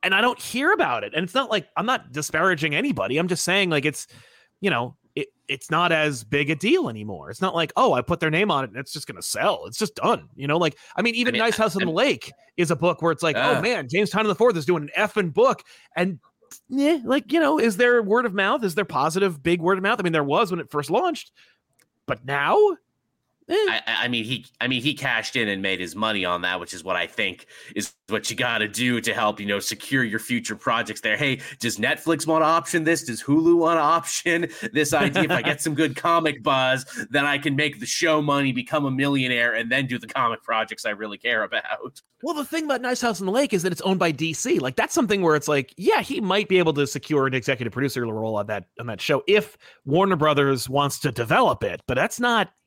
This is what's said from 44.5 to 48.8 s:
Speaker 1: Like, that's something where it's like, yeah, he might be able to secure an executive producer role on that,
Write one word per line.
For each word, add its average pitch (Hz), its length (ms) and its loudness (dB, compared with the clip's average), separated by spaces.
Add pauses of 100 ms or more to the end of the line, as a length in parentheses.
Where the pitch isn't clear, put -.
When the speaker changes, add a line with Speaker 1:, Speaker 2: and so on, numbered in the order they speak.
Speaker 1:
Like, 131 180 -4
that's - 160 0
something 208 300 2
where 160 120 6
it's 147 140 0
like, 139 260 0
yeah, 269 260 2
he 262 200 -4
might 196 260 0
be 185 120 6
able 160 140 4
to 139 140 2
secure 139 400 0
an 131 60 -2
executive 120 400 -2
producer 127 320 -2
role 110 320 -2
on 104 80 -2
that, 104 200 -6 (140)